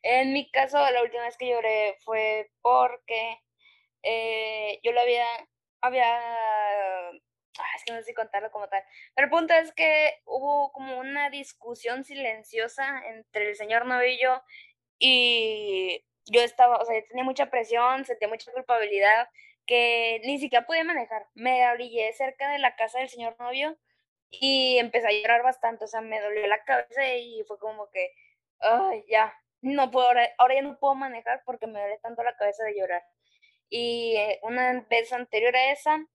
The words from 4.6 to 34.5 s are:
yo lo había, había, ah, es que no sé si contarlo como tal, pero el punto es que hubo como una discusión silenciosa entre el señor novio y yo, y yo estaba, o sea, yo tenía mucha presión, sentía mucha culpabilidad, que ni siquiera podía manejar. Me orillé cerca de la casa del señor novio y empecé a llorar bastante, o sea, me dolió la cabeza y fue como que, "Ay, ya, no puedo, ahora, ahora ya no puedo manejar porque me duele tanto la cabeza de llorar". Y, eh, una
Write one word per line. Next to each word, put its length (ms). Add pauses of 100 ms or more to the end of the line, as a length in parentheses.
yo 100
lo 80
había, 240 (560)
había, 240 (1500)
ah, 160
es 100
que 80
no 60
sé 60
si 80
contarlo 380
como 180
tal, 140 (320)
pero 120
el 40
punto 220
es 200
que 400 (120)
hubo 460
como 280
una 300
discusión 760
silenciosa 1000
entre 420
el 60
señor 300
novio 240
y 120
yo, 220 (560)
y 1040 (220)
yo 140
estaba, 360
o 80
sea, 140
yo 80
tenía 160
mucha 260
presión, 560
sentía 220
mucha 260
culpabilidad, 760 (360)
que 600
ni 140
siquiera 280
podía 160
manejar. 520
Me 340
orillé 440
cerca 380
de 80
la 160
casa 240
del 100
señor 300
novio 380 (540)
y 480
empecé 280
a 40
llorar 320
bastante, 420
o 20
sea, 140
me 200
dolió 260
la 160
cabeza 520
y 320
fue 120
como 320
que, 220 (460)
"Ay, 500
ya, 240 (280)
no 300
puedo, 160
ahora, 300
ahora 180
ya 80
no 160
puedo 160
manejar 500
porque 220
me 120
duele 200
tanto 240
la 140
cabeza 280
de 120
llorar". 260 (680)
Y, 480
eh, 260
una 460